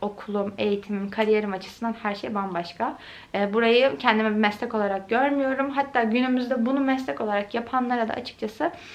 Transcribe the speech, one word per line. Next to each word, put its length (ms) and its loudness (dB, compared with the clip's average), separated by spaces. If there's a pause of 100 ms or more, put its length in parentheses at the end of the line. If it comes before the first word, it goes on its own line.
okulum, 560 -4
eğitimim, 520 -2
kariyerim 440 2
açısından 500 -6
her 120 -2
şey 200 -6
bambaşka. 640 -4 (380)
E, 180 0
burayı 440 6
kendime 320 4
bir 60 0
meslek 400 0
olarak 340 -2
görmüyorum. 600 2
Hatta 340 0
günümüzde 640 2
bunu 140 2
meslek 420 0
olarak 340 -2
yapanlara 520 0
da 60 -4
açıkçası 580 -4 (240)